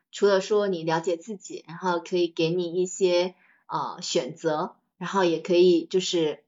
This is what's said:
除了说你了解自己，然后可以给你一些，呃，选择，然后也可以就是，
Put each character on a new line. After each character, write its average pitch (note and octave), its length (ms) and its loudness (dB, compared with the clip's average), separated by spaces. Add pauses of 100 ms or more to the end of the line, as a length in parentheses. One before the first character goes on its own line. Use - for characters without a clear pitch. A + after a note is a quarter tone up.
(120)
除 - 160 2
了 G3 120 4
说 G3+ 280 0
你 E3+ 160 -4
了 D#3+ 160 0
解 E3 180 -2
自 G#3 180 -14
己， - 320 -16
然 E3 100 -14
后 F3+ 220 -2
可 E3+ 160 -6
以 F3 120 2
给 E3 240 -2
你 E3+ 240 -2
一 F3+ 100 2
些， F3+ 480 0 (340)
呃， C#3 360 -6
选 D3+ 320 -4
择， D#3+ 400 -4 (220)
然 F3+ 120 -8
后 F#3+ 160 0
也 E3 140 0
可 F3 160 0
以 F3 300 6
就 F#3 140 -2
是， E3 480 -2